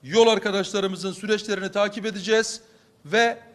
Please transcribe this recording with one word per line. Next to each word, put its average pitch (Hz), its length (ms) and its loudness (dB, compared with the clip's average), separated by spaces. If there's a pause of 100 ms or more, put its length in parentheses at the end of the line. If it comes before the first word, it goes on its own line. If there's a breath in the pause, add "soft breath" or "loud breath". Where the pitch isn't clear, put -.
yol 208 240 6
arkadaşlarımızın 196 840 -2
süreçlerini 202 600 -4
takip 202 340 -2
edeceğiz 214 540 -2 (440 soft breath)
ve 226 340 2 (160)